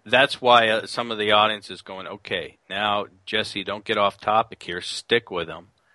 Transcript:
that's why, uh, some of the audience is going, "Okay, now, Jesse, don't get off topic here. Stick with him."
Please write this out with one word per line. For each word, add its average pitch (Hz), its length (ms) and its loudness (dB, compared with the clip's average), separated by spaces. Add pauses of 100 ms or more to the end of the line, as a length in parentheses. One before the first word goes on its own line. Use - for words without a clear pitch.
that's 127 360 2
why, 120 280 6
uh, 107 160 0
some 120 260 -6
of 110 60 -4
the 104 140 0
audience 107 380 2
is - 120 -14
going, 95 260 -14
"Okay, 92 500 -8 (120)
now, 104 380 -2 (180)
Jesse, 104 380 -4
don't 101 220 -8
get 107 120 -2
off 101 220 2
topic 110 440 0
here. 87 180 -8
Stick - 500 -2
with 85 160 -4
him." 85 220 -16 (260)